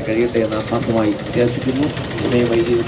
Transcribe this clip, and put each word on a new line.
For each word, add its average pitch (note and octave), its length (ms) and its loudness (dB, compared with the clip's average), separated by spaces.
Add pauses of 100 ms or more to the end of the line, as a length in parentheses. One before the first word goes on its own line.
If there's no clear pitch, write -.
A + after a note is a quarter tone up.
കഴിയട്ടെ A#2 300 0
എന്ന് A2 180 0
ആത്മാർത്ഥമായി A2+ 540 0
പ്രത്യാശിക്കുന്നു. B2 760 0 (360)
സമയം A#2+ 280 2
വൈകിയത് A#2 380 2